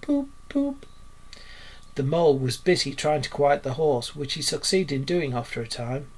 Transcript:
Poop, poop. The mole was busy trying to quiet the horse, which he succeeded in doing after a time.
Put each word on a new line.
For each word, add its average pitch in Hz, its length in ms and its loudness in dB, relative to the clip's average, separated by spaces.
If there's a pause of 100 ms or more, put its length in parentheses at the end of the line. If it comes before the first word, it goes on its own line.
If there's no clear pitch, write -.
Poop, 285 300 0 (180)
poop. 277 380 -2 (1080)
The - 80 -4
mole 147 360 6
was 127 180 0
busy 165 380 2
trying 151 280 2
to - 80 -4
quiet 143 320 4
the 131 120 -4
horse, 143 400 2
which 147 200 -6
he 156 80 -6
succeeded 160 520 0
in 135 100 0
doing 160 300 0
after 120 260 -4
a 113 80 -4
time. 127 500 -6